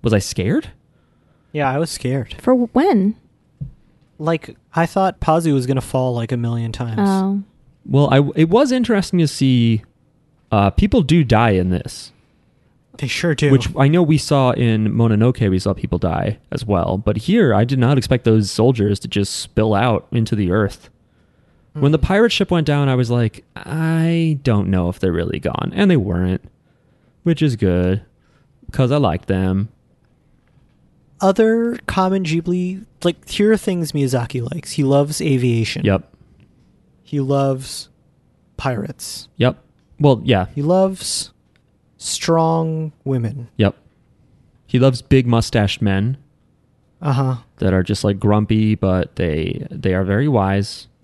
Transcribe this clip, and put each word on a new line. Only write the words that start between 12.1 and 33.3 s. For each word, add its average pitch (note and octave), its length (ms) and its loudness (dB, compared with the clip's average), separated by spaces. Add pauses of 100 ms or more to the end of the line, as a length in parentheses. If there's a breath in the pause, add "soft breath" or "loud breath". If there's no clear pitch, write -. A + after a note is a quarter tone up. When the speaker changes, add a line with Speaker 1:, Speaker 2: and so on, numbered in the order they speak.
Speaker 2:
They C3+ 100 -6
sure E3 260 -2
do. C#3+ 160 0
Speaker 1:
Which C3+ 260 4
I C3+ 120 4
know E3+ 160 4
we D3+ 140 2
saw C3 340 2
in A2 420 0
Mononoke, A2+ 560 2
we F#2 80 2
saw F#2+ 160 -2
people - 240 -4
die F2+ 400 -2 (140)
as - 120 -6
well. F#2 320 0
But G#2+ 200 -2
here, E3+ 360 2
I G2+ 120 4
did C3 160 -2
not C3 180 4
expect B2 260 0
those A2 280 2
soldiers A2 480 2
to - 80 -12
just G2+ 260 -2
spill G#2+ 400 -2
out G#2+ 380 0
into A2+ 240 -2
the F#2+ 160 0
earth. G2+ 380 -2 (840)
When D3 180 2
the D#3 80 2
Speaker 2:
Mm. - 40 0
Speaker 1:
pirate G#3+ 280 2
ship - 220 -2
went E3 160 0
down, C#3+ 200 2
I C3 60 2
was B2 160 0
like, A#2+ 320 -2 (140)
"I D#3+ 880 -2
don't G2+ 240 0
know F2+ 220 0
if - 100 -8
they're F#2 120 0
really E2+ 280 -4
gone." - 340 -6
And G3 160 2
they E3+ 60 4
weren't, F#2 460 -2 (840)
which E3 180 0
is C3+ 140 0
good, F#2 460 0 (680)
'cause B2+ 220 0
I D3 60 2
liked F#2 280 0
them. F#2+ 440 0 (1500)
Speaker 2:
Other A3+ 680 2
common F#3+ 380 0
Ghibli, F3+ 600 -2 (180)
like, - 260 -4
here G#3 240 2